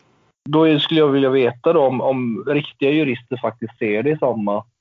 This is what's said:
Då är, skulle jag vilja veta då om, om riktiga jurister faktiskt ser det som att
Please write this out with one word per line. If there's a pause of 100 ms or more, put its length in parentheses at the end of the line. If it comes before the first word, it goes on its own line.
(500)
Då
är,
skulle
jag
vilja
veta
då
om,
om
riktiga
jurister
faktiskt
ser
det
som
att (140)